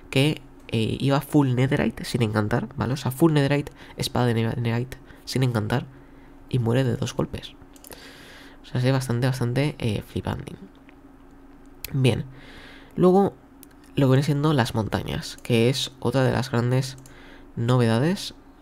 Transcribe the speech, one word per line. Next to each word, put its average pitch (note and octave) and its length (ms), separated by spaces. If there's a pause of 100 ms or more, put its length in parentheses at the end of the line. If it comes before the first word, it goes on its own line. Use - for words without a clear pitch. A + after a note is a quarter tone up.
(100)
que, C#3 320 (260)
eh, A2+ 300
iba C#3 220
full C#3 340
Netherite C#3+ 500
sin - 180
encantar, G#2+ 540
¿vale? A2+ 180
O - 20
sea, B2+ 160
full E3 200
Netherite, C#3+ 400 (240)
espada - 300
de A#2 80
Netherite A#2 640 (260)
sin - 180
encantar A#2 440 (640)
y C3 100
muere A#2+ 260
de B2+ 120
dos - 180
golpes. - 400 (1080)
O - 40
sea, B2+ 140
es B2+ 120
bastante, C3 340
bastante, C3 520
eh, A2 240
flipandín. - 540 (1400)
Bien. B2+ 320 (720)
Luego, F3+ 380 (600)
lo C#3 120
que B2+ 60
viene C3+ 120
siendo D3 280
las A#2+ 220
montañas, G2+ 680
que A#2 260
es - 320
otra C3 240
de A#2+ 80
las A#2 180
grandes B2 460 (600)
novedades. A#2+ 800 (280)